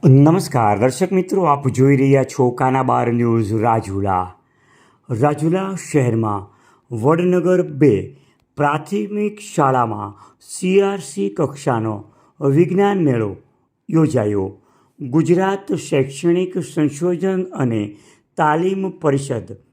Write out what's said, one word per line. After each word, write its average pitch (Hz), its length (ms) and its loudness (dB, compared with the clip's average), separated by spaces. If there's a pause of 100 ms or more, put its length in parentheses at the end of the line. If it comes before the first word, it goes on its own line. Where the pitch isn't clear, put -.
નમસ્કાર 135 720 4
દર્શક 131 320 0
મિત્રો, 190 320 0
આપ 143 240 0
જોઈ 135 300 4
રહ્યા 135 260 4
છો 127 260 0
કાના 131 340 0
બાર 123 240 0
ન્યૂઝ 117 540 0
રાજુલા. 98 720 -2 (880)
રાજુલા 160 540 -2 (160)
શહેરમાં 113 560 0 (480)
વડનગર 175 680 2
બે 143 540 0 (420)
પ્રાથમિક 202 800 -4
શાળામાં 113 760 -2 (280)
સી 185 400 0
આર 196 160 -2
સી 202 320 -6
કક્ષાનો 117 760 -4 (380)
વિજ્ઞાન 180 600 2
મેળો 113 320 0 (540)
યોજાયો. 107 640 0 (480)
ગુજરાત 175 760 0
શૈક્ષણિક 175 840 -2
સંશોધન 170 840 -2
અને 113 520 -4 (420)
તાલીમ 180 520 0
પરિષદ 135 680 -4 (160)